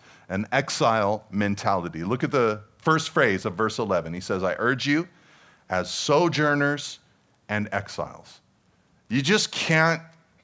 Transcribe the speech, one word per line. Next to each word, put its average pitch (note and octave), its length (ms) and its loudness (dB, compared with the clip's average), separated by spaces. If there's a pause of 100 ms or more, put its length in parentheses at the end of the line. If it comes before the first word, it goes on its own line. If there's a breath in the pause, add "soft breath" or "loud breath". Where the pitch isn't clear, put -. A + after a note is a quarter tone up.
(280 soft breath)
an G2 240 -4
exile A2+ 800 2
mentality. G2 760 -2
Look B2+ 200 -2
at C#3 60 -2
the A2+ 300 2 (180)
first D#3+ 320 0
phrase A2 340 2
of G2+ 100 -4
verse G#2+ 240 -2
eleven. F2 360 -2
He F#2 60 -8
says, F#2+ 220 -4
"I F2+ 160 0
urge B2 280 -2
you D#3 220 0 (600 soft breath)
as F2+ 220 -2
sojourners D3 1080 0 (500)
and G#2 240 -2
exiles." - 680 -8 (680)
You C3 140 0
just F#3 300 2
can't D#3+ 500 2 (420)